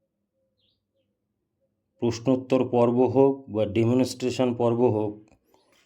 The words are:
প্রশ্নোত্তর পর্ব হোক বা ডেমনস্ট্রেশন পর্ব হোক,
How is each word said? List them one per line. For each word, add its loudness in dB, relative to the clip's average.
প্রশ্নোত্তর -2
পর্ব 2
হোক 2
বা -2
ডেমনস্ট্রেশন -2
পর্ব 0
হোক, -2